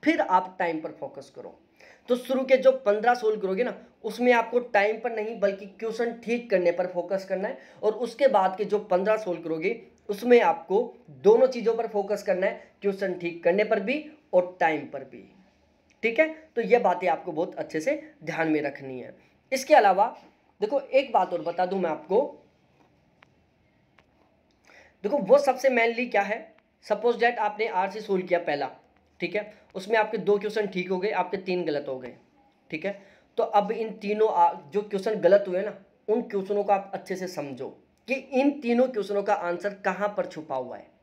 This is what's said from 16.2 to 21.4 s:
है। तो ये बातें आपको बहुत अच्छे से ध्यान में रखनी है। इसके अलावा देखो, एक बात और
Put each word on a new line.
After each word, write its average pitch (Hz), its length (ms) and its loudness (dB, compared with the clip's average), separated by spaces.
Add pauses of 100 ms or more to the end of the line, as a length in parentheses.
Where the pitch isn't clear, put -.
है। 320 80 4 (280)
तो 233 60 -2
ये 220 180 6
बातें 185 280 2
आपको 165 240 -2
बहुत 165 240 -4
अच्छे 156 240 -6
से 294 200 -2 (240)
ध्यान 160 240 -2
में 151 140 2
रखनी 135 380 -8
है। 110 140 -16 (380)
इसके 262 220 4
अलावा 214 400 6 (460)
देखो, - 200 -2
एक 254 320 0
बात 185 200 2
और 175 100 -4